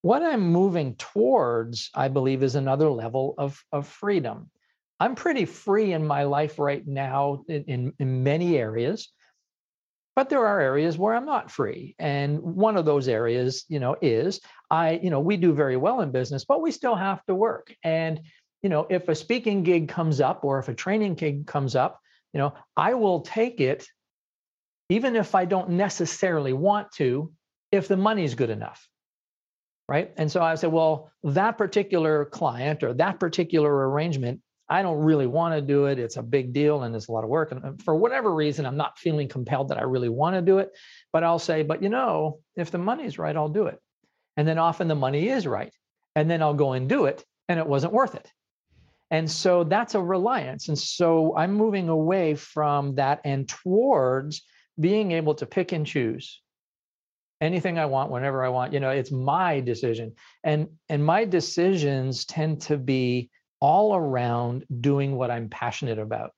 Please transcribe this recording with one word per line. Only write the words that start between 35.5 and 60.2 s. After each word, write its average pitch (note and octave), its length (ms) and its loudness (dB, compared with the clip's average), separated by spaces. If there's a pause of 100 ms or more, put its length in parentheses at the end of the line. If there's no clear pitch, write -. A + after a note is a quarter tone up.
do C#3+ 240 2
it. C3+ 140 0
It's A2+ 180 -6
a A#2+ 60 -8
big B2+ 280 0
deal D3 300 2
and A#2 140 -6
it's G#2 140 -10
a - 20 -6
lot A2+ 120 -4
of A2 60 -6
work. D#3 220 -2
And, B2+ 120 -12
and C#3 200 -12
for D#3+ 120 0
whatever A3+ 380 0
reason, D3+ 320 0
I'm C3 100 -4
not C#3+ 220 -4
feeling D3+ 300 -2
compelled C3+ 420 -4
that - 80 -2
I A2 60 -4
really B2 260 0
wanna E3 320 0
do F#3+ 160 4
it." G3 140 0 (420)
But D#3+ 100 2
I'll E3+ 140 2
say, D#3+ 240 0
"But, D#3+ 220 -2
you G3 60 0
know, D#3+ 500 0 (160)
if E3+ 160 -6
the F3 80 -4
money's A#3 400 -4
right, D#3 160 -2
I'll D#3 140 -2
do F#3 180 0
it." - 100 -8 (580)
And D3+ 120 2
then D#3+ 100 2
often E3 300 2
the D#3 80 2
money C#3+ 340 0
is B3+ 160 -2
right. A#2 280 -4 (420)
And D3+ 120 2
then E3 140 2
I'll D3 140 2
go C#3 180 2
and C3 160 -2
do A#3 160 2
it, - 180 -2 (240)
and E3+ 120 0
it D#3+ 80 -2
wasn't D3+ 260 0
worth B3 220 2
it. - 160 -16 (800)
And D#3+ 180 0
so F3 340 2
that's G3+ 300 0
a G3+ 80 0
reliance. F3+ 680 -2
And D3 100 -2
so E3 580 2
I'm F3+ 160 2
moving G#3 340 0
away D#3+ 460 2
from C#3+ 600 -2
that C#3 280 0
and C#3 240 -2
towards D3+ 960 0 (380)
being F#3+ 320 2
able D#3 240 0
to C#3+ 100 -8
pick - 260 -2
and D#3 140 -2
choose - 560 -4 (1000)
anything E3+ 380 -2
I D#3 60 2
want, C3+ 260 -2
whenever C3 320 -2
I B2+ 60 0
want. B2+ 240 -2
You C#3 80 0
know, C3 80 0
it's C3+ 220 -2
my C#3+ 500 0
decision. A#2 520 -4 (300)